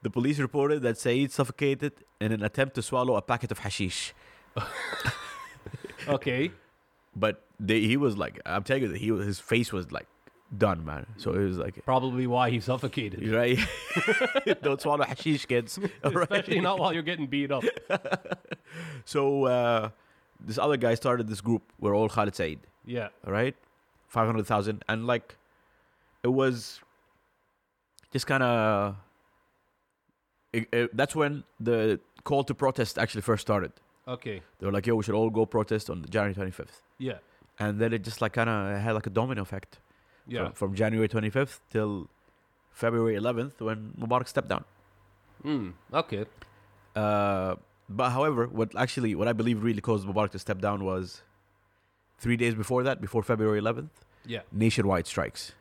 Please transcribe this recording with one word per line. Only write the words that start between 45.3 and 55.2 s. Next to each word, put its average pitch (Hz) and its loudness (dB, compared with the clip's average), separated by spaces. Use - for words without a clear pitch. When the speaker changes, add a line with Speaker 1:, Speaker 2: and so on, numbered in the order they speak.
Speaker 2:
Hmm. 135 -2
Okay. 107 0
Speaker 1:
Uh, 101 2
but 123 0
however, 127 2
what 113 -2
actually, 120 0
what 104 2
I 117 2
believe 110 0
really 113 2
caused 104 0
Mubarak 101 0
to 95 -10
step 98 -4
down 101 -2
was 92 -4
three 120 0
days 117 2
before 123 0
that, 135 0
before 107 -2
February 107 2
eleventh, 117 -4
Speaker 2:
Yeah. 117 -8
Speaker 1:
nationwide 98 2
strikes. - -6